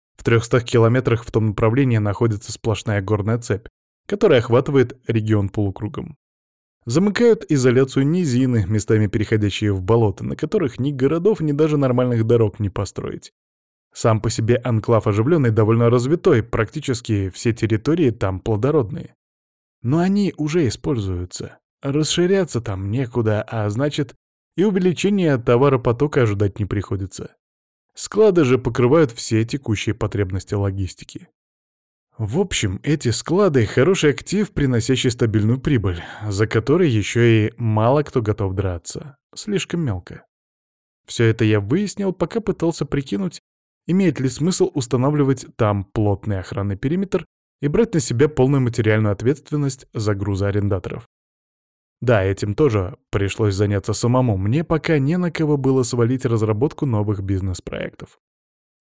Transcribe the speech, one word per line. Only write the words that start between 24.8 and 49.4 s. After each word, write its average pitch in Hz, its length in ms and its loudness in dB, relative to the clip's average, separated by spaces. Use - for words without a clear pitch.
товаропотока 127 840 2
ожидать 101 380 0
не 104 40 -2
приходится. 95 680 -6
Склады 196 500 2
же 127 140 4
покрывают 123 520 2
все - 340 -2
текущие 113 500 -4
потребности 98 600 -4
логистики. 98 720 -6
В 113 220 -4
общем, 117 460 -2
эти 147 240 -2
склады — 147 580 2
хороший 156 440 2
актив, 185 420 -2
приносящий 131 580 0
стабильную 113 500 0
прибыль, 98 420 0
за 101 180 0
который 147 420 2
ещё 113 340 0
и 113 340 4
мало 117 460 2
кто 135 200 -2
готов 101 320 -2
драться. 95 600 -6
Слишком 175 500 -4
мелко. 95 400 -6
Всё - 180 -2
это 113 200 2
я 107 140 2
выяснил, 185 540 -2
пока 185 280 -4
пытался 170 460 -4
прикинуть, 185 540 -4
имеет 165 340 2
ли 131 80 0
смысл 175 440 0
устанавливать 135 720 0
там 104 280 0
плотный 104 540 -2
охранный 98 380 -6
периметр 175 500 -4
и 143 60 -2
брать 220 260 2
на 160 60 2
себя 127 280 2
полную 139 320 2
материальную 110 520 2
ответственность 139 840 -4